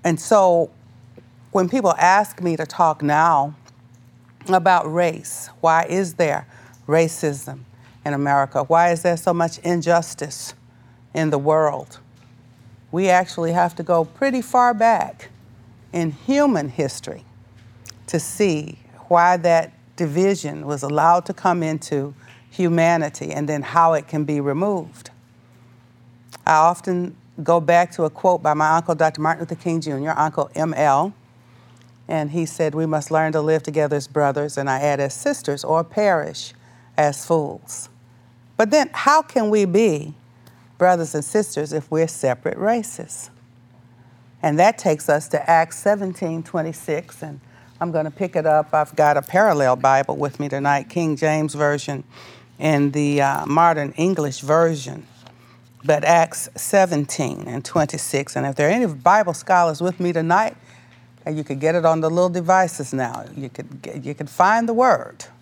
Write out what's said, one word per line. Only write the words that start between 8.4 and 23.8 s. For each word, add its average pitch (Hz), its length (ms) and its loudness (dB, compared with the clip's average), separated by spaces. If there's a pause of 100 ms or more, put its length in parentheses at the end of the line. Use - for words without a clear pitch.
Why 165 260 4
is 170 140 -2
there 175 120 2
so 170 180 -2
much 170 260 -2
injustice 170 960 -2 (600)
in 156 160 0
the 147 100 0
world? 151 600 0 (920)
We 185 160 0
actually 175 460 2
have 175 240 2
to 175 60 -8
go 165 200 2
pretty 254 380 -2
far 247 320 2
back 220 560 0 (640)
in 165 180 -2
human 247 560 0
history - 560 -6 (840)
to 170 120 -2
see 156 600 -2 (280)
why 175 300 4
that 165 340 2 (240)
division 156 720 -2
was 143 160 -6
allowed 156 440 2
to - 60 -8
come 175 300 0
into 147 500 -4 (360)
humanity 165 840 0
and 147 160 -4
then 147 140 -2
how 165 320 4